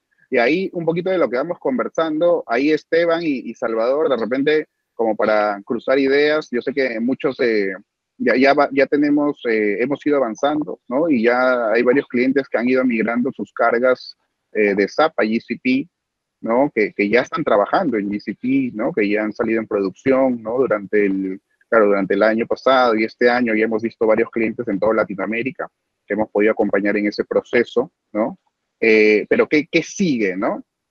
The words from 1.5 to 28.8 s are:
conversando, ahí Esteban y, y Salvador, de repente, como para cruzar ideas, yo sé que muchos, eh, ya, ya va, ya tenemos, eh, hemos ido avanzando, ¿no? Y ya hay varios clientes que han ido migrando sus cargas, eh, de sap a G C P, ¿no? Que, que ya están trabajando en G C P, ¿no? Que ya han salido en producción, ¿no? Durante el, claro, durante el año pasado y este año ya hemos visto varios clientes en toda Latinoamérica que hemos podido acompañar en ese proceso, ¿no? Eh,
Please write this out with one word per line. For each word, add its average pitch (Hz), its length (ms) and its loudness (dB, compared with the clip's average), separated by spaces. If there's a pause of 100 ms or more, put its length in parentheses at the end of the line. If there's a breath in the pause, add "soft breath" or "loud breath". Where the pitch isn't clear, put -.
conversando, 156 880 -2
ahí 135 240 0
Esteban 165 500 0
y, 143 260 -4
y 117 60 -12
Salvador, 123 560 -2
de 131 80 0
repente, 135 500 -2 (280)
como 113 200 -2
para 104 460 0
cruzar 127 380 -2
ideas, 147 500 0
yo 120 140 -4
sé 131 100 -6
que 123 260 -2
muchos, 127 420 -2
eh, 104 340 0 (420)
ya, 123 180 0
ya 135 200 6
va, 147 160 2
ya 135 160 2
tenemos, 147 600 0
eh, 107 320 0
hemos 135 280 -4
ido 147 100 2
avanzando, 127 680 -2
¿no? 143 200 0
Y 127 160 2
ya 123 460 2
hay 117 140 2
varios 127 240 2
clientes 131 420 0
que - 80 -4
han 117 100 0
ido 127 160 2
migrando 120 480 0
sus - 220 -12
cargas, 120 640 0 (360)
eh, 104 200 2
de 98 140 2
sap 156 300 0
a 110 60 0
G 110 160 0
C - 220 -8
P, 131 260 -2 (540)
¿no? 123 320 0
Que, 104 200 0
que 104 160 0
ya 117 120 4
están 156 220 -6
trabajando 120 540 0
en 101 120 -4
G 104 100 -6
C 107 160 -10
P, 131 380 -2
¿no? 113 180 -6
Que 110 160 -2
ya 104 160 -2
han 107 100 -6
salido 113 280 -2
en 110 60 -10
producción, 123 760 0
¿no? 110 160 -4
Durante 104 480 0
el, 95 340 -4 (300)
claro, 113 180 4
durante 101 280 0
el 98 80 2
año 113 240 2
pasado 127 480 2
y 110 80 0
este 120 260 0
año 120 240 0
ya 107 120 2
hemos 113 180 -4
visto 113 240 -2
varios 113 240 2
clientes 117 360 -4
en 101 120 -4
toda 110 160 0
Latinoamérica 107 720 -4 (380)
que 101 60 -6
hemos 107 160 -4
podido 107 220 2
acompañar 101 460 0
en 104 100 -2
ese 104 180 -4
proceso, - 640 -2 (220)
¿no? 120 240 -4 (420)
Eh, 107 480 4